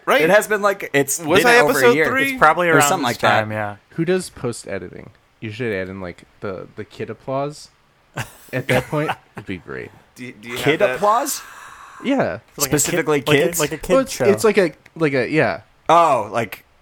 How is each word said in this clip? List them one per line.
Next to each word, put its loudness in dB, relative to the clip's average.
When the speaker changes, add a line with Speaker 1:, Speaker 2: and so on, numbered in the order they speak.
Speaker 1:
Right? 2
Speaker 2:
It 4
has 6
been, -2
like, -2
it's 0
Speaker 1:
Was 2
Speaker 2:
been 4
Speaker 1:
I 6
Speaker 2:
over 4
a 2
Speaker 1:
episode 4
Speaker 2:
year. 2
Speaker 1:
three? -2
Speaker 3:
It's -6
probably 4
Speaker 2:
Or 4
Speaker 3:
around 6
Speaker 2:
something 0
Speaker 3:
this -2
Speaker 2:
like -12
that. 2
Speaker 3:
time, -4
yeah. -6
Speaker 4:
who -4
does -4
post -10
editing? -12
You -10
should -6
add -4
in, -12
like, -12
the, -10
the -12
kid -12
applause. -8
At -6
that 0
point, -4
Speaker 2:
<laughs> -20
Speaker 4:
it'd -16
be -8
great. -12
Speaker 1:
Do, -14
do -18
you -10
Speaker 2:
Kid 0
Speaker 1:
have 2
that? -4
Speaker 2:
applause? 0
Speaker 4:
Yeah. -2
Speaker 3:
It's -18
like -2
a 2
Speaker 2:
Specifically 0
Speaker 3:
kid, -6
like 4
a, 4
Speaker 2:
kids? -4
Speaker 3:
like -2
a -8
kid -4
Speaker 4:
Well, 4
it's, -4
Speaker 3:
show. -4
Speaker 4:
it's 2
like 2
a, 2
like -2
a, 0
yeah. 0
Speaker 2:
Oh, 4
like -6